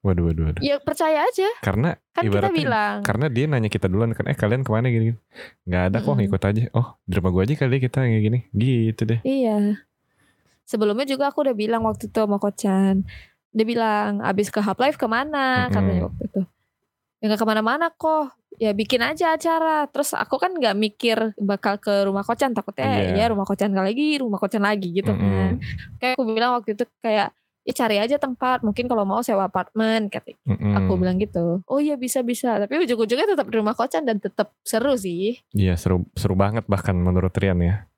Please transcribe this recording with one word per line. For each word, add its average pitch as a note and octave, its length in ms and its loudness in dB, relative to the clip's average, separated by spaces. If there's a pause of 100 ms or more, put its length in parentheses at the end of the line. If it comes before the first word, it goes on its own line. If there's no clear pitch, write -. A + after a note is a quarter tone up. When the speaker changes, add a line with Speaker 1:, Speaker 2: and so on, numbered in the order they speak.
Speaker 1:
Waduh, F2+ 240 2
waduh, E2 200 2
waduh. E2 160 -2
Speaker 2:
Ya, C#4+ 180 0
percaya D#4 420 0
aja. F#4+ 280 0 (120)
Speaker 1:
Karena - 340 0 (140)
Speaker 2:
Kan - 160 -4
kita G#3+ 80 0
Speaker 1:
ibaratnya, E4+ 240 2
Speaker 2:
bilang. A3 440 0
Speaker 1:
karena D#3 280 0
dia B2+ 160 0
nanya B2+ 240 0
kita G2 180 -2
duluan G#2+ 260 2
kan, - 120 -6
"Eh, C#3 100 0
kalian A#2 280 0
kemana?" A#2 260 0
gini-gini. A2+ 300 0 (460)
"Nggak F2+ 200 0
ada G2 140 2
kok, - 100 -2
Speaker 2:
Mm-mm. C#3 120 2
Speaker 1:
ngikut G2 240 0
aja." G#2 180 2 (100)
"Oh, A#2+ 140 2 (140)
di - 120 -8
rumah F#2 200 0
gue F#2 120 4
aja C3 120 0
kali C3+ 240 0
kita," B2+ 200 -2
kayak A2+ 220 2
gini. A2 160 2 (140)
Gitu A2+ 520 2
deh. A2+ 160 0
Speaker 2:
Iya. G#3+ 640 0 (800)
Sebelumnya G#3+ 400 0
juga C#4 240 -2
aku D4 140 -2
udah C4+ 120 0
bilang A3 300 -2
waktu A3 220 -2
itu - 100 -6
sama G#3 220 2
Kocan. G3 640 2 (480)
Dia A3 140 2
bilang, A3 460 0 (100)
"Abis G3+ 280 0
ke - 100 -4
Half G3+ 200 0
Life C#4+ 180 2
kemana?" C4 720 0
Speaker 1:
Mm-mm. A#3 60 -2
Speaker 2:
Katanya F#3+ 360 2
waktu - 160 -10
itu. G3+ 160 -4 (800)
"Ya, A3 100 -2
nggak G#3+ 100 0
kemana-mana A3+ 540 0
kok. D#4 340 0 (300)
Ya, A3 160 0
bikin G#3+ 280 0
aja D#4 320 0
acara." D#4+ 540 0
Terus C#4+ 260 -4
aku - 240 -2
kan F4 140 0
nggak B3+ 240 0
mikir G#3+ 420 0 (200)
bakal G3+ 400 -2
ke G3+ 260 0
rumah G3 200 0
Kocan. A#3+ 280 0
Takutnya A3+ 400 -4 (140)
Speaker 1:
Iya. F3+ 120 0
Speaker 2:
ya G#3 120 4
rumah G3+ 160 0
Kocan G3 260 0
kali F#3+ 160 0
lagi, B3+ 220 0 (100)
rumah A3+ 200 -2
Kocan G#3+ 220 -2
lagi G3+ 320 0
gitu F#3+ 160 0
Speaker 1:
Mm-mm. G2 220 2
Speaker 2:
kan. F#2+ 220 2 (460)
Kayak B3+ 180 0
aku C4+ 120 -2
bilang A3 260 2
waktu A#3 180 -4
itu G#3 120 -2 (140)
kayak, G#3+ 300 0 (340)
"Ya, - 120 -4
cari A3 220 2
aja A#3 200 2
tempat. B3+ 460 -2
Mungkin A#3 240 0
kalau A#3 180 0
mau G3 160 0
sewa G#3 240 0
apartemen," G#3+ 640 -2
kata - 340 -12
Speaker 1:
Mm-mm. G#2 320 0
Speaker 2:
aku F#2+ 220 2
bilang B2+ 200 2
gitu. F3+ 480 0
"Oh C4+ 140 -2
iya, D4 180 0
bisa, B3 260 -2
bisa." A#3+ 340 -2
Tapi G#3 240 0
ujung-ujungnya B3 480 0
tetap D#4+ 160 2
di A3 120 -4
rumah G#3+ 160 0
Kocan C#4 300 -2
dan A#3 140 0
tetap G3+ 340 -4 (100)
seru B3 340 0
sih. G3 420 -4 (160)
Speaker 1:
Iya, F#2+ 220 4
seru, F2+ 280 0 (100)
seru - 220 -2
banget G2+ 300 2
bahkan F2+ 320 0
menurut F2+ 360 2
Rian F#2 280 0
ya. F2 260 0 (120)